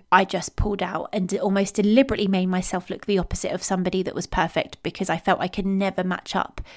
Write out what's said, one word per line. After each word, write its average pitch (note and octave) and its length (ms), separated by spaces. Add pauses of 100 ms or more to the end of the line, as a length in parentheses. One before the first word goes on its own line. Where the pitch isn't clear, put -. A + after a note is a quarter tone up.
(120)
I F#3+ 140
just - 300
pulled G3+ 280
out F3+ 280
and F#3 160
de-, F#3+ 120
almost G3 340
deliberately G#3+ 540
made F#3 180
myself F#3 440
look - 180
the G3+ 100
opposite F3 340
of F3+ 120
somebody F#3 400
that - 100
was F3 140
perfect - 560
because F3+ 260
I E3 80
felt - 240
I F3+ 60
could F#3+ 180
never F#3+ 380
match - 320
up - 260 (140)